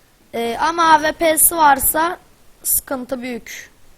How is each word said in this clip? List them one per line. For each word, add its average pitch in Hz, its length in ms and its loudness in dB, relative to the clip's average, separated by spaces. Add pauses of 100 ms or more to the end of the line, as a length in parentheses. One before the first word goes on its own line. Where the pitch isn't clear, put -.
(340)
Ee, 233 260 -4
ama 330 340 2
A 302 80 6
W 311 100 -2
P'si 320 460 0
varsa 311 600 2 (460)
sıkıntı 254 580 -6
büyük. - 500 -12 (260)